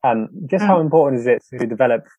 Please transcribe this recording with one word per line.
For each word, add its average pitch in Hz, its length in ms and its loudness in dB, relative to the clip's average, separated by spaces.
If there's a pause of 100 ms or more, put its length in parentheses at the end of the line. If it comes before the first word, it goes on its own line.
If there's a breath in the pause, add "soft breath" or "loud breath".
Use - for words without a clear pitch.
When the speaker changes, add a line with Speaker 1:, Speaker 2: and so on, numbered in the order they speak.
Speaker 1:
Um, 113 240 0 (220)
just 190 160 0
Speaker 2:
Mm. - 20 2
Speaker 1:
how 185 140 4
important 143 400 2
is 120 60 -4
it 120 140 2 (160)
to 120 80 -4
develop 117 400 0 (140)